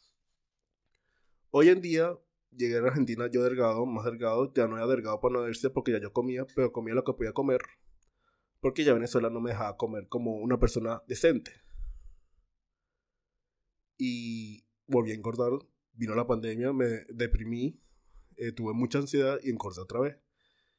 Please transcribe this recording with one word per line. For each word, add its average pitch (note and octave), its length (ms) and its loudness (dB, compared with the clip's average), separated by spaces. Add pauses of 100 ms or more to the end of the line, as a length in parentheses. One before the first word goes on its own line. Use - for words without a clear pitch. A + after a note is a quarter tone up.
(1500)
Hoy D#3 180 8
en F#3 120 8
día, E3+ 360 0 (340)
llegué A#2+ 260 0
a A#2 40 2
Argentina B2 500 0
yo B2 120 4
delgado, B2 420 2
más A2+ 200 -6
delgado, A#2+ 480 0
ya A#2 140 4
no A2+ 100 -6
era A2+ 100 0
delgado A2 340 0
para B2 120 2
no B2 80 0
verse A#2 280 -4
porque B2 240 0
ya G#2 80 0
yo G2+ 100 -8
comía, B2+ 420 -2
pero B2 200 0
comía A2+ 200 -6
lo - 120 0
que - 80 0
podía A2 180 -4
comer, C3+ 300 0 (1000)
porque C3+ 240 0
ya C#3+ 100 6
Venezuela A#2 360 2
no A#2 100 -4
me A#2 120 -4
dejaba G#2 260 -6
comer A2 320 -6
como A#2 260 -4
una A#2 240 0
persona A2+ 480 2
decente. C#3 460 2 (2500)
Y A#2 680 -6 (180)
volví A#2 260 2
a A2 40 -4
engordar, A#2 380 -2 (400)
vino A2+ 200 -4
la A#2 140 0
pandemia, A#2 460 -2
me A#2+ 360 0
deprimí, A#2 720 -2 (540)
eh, A#2 160 -6
tuve A2+ 220 -6
mucha B2 260 0
ansiedad C#3 420 2
y C3+ 80 -2
engordé G2 320 -6
otra A2 200 -6
vez. D3 180 -2 (600)